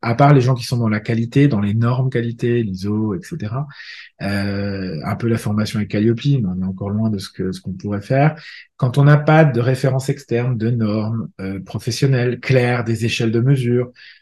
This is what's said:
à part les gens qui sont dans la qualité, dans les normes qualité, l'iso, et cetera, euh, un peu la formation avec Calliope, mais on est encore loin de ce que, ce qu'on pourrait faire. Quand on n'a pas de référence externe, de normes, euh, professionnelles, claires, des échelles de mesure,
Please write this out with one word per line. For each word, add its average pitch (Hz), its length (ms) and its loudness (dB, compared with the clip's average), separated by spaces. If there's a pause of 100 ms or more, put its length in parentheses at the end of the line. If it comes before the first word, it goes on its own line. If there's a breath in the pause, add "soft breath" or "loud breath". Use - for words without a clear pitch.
à 117 100 -2
part 143 220 6
les 131 60 6
gens 127 120 2
qui 120 120 -4
sont 123 120 -2
dans 117 100 0
la 107 120 0
qualité, 117 480 2
dans 110 140 0
les 101 120 0
normes 127 380 0
qualité, 120 500 -2
l'iso, 104 540 -4
et 85 80 -6
cetera, 107 420 -8 (560 loud breath)
euh, 98 840 -4
un 101 120 -4
peu 117 120 -4
la 113 120 0
formation 107 400 -2
avec 101 100 -4
Calliope, 117 340 0
mais 139 220 2
on 90 160 -4
est 92 40 -4
encore 98 260 -6
loin 110 180 0
de 104 80 -2
ce 92 140 -12
que, 92 200 -6
ce 90 80 -10
qu'on 95 140 -10
pourrait 101 300 -6
faire. 147 320 2 (400 loud breath)
Quand 127 240 0
on 139 40 6
n'a 147 140 8
pas 156 280 6
de 120 140 2
référence 131 500 0
externe, 123 500 -2
de 113 100 0
normes, 110 600 -2 (120)
euh, 95 180 -8
professionnelles, 123 800 -2
claires, 123 440 2
des 113 220 -2
échelles 113 260 0
de 117 80 2
mesure, 123 520 2 (300 loud breath)